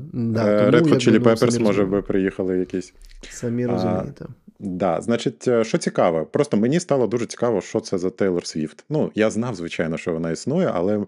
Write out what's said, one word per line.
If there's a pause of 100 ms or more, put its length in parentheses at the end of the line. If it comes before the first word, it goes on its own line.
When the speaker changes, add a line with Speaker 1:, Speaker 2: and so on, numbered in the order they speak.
(140)
Speaker 1:
да.
Speaker 2:
Е,
Speaker 1:
Тому,
Speaker 2:
Red
Hot
Speaker 1:
якби,
Speaker 2:
Chili (100)
Speaker 1:
ну,
самі
Speaker 2:
Peppers,
може, (220)
Speaker 1:
розумієте.
Speaker 2:
би
приїхали
якісь. (360)
Speaker 1:
Самі
Speaker 2:
А,
Speaker 1:
розумієте. (340)
Speaker 2:
да,
значить,
е,
що
цікаво,
просто
мені
стало
дуже
цікаво,
що
це
за
Тейлор
Свіфт.
Ну,
я
знав,
звичайно,
що
вона
існує,
але